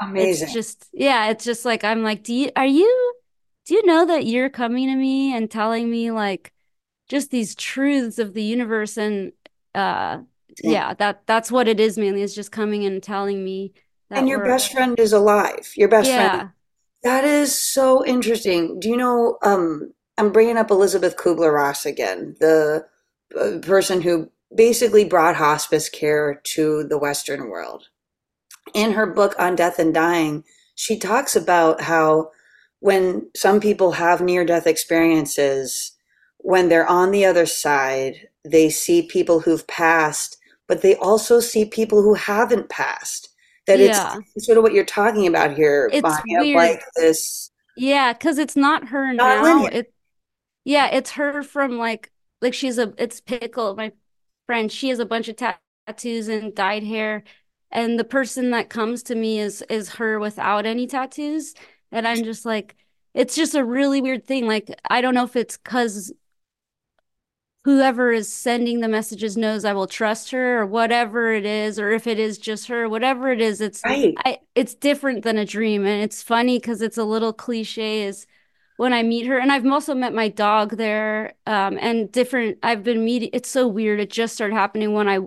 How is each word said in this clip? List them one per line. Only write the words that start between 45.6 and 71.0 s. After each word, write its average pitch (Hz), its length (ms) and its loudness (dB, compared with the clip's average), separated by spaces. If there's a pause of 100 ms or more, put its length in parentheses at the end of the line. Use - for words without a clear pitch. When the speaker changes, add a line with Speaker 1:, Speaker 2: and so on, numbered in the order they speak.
Speaker 2:
It's 285 100 2
Speaker 1:
Bonnie, 156 400 -2
of, - 80 2
Speaker 2:
weird. - 60 2
Speaker 1:
like, 170 260 4 (140)
this - 560 0 (240)
Speaker 2:
Yeah, 262 380 0
'cause 277 240 -2
it's 294 180 -4
not 285 340 2
her 269 280 -2
Speaker 1:
Not 254 240 4
Speaker 2:
now. - 0 -
Speaker 1:
linear. 320 300 6
Speaker 2:
It, - 220 -6 (720)
yeah, 277 220 4
it's - 260 -2
her 285 300 -4
from, 277 340 -4
like, 226 340 -6 (300)
like, 254 140 0
she's 254 240 -4
a, 214 180 -2
it's - 240 -6
Pickle, 233 540 -6
my 214 180 -8 (540)
friend. 226 240 -2
She - 180 -6
has 247 100 -2
a 240 60 -4
bunch 226 240 -6
of 220 80 -14
tat-, - 240 -6 (260)
tattoos 226 420 -8
and 214 260 -6
dyed 208 280 -4
hair. 214 400 -6 (480)
And 233 280 -2
the 226 60 -4
person 247 460 -4
that 233 180 -4
comes 233 360 -6
to 240 100 -6
me 220 240 -2
is, 202 300 -6
is 214 260 -6
her 220 240 -4
without 208 460 -2
any 240 220 -4
tattoos. 294 680 -8 (360)
And 226 160 -4
I'm 233 160 -2
just 220 220 -10
like, 214 320 -6 (380)
it's 262 200 0
just 311 200 0
a 277 100 2
really 277 360 0
weird 262 260 -4
thing. 262 200 -2
Like, 220 220 -2 (200)
I 240 120 2
don't 254 140 0
know 247 100 2
if 240 100 -8
it's 233 220 -4
'cause 208 560 -4 (1500)
whoever 262 460 4
is 220 200 -2
sending 240 480 -2
the 226 80 -2
messages 220 500 -4
knows 214 280 -2
I 202 80 0
will 190 140 -2
trust 220 440 -4
her 247 300 -2
or 208 40 -2
whatever 226 680 0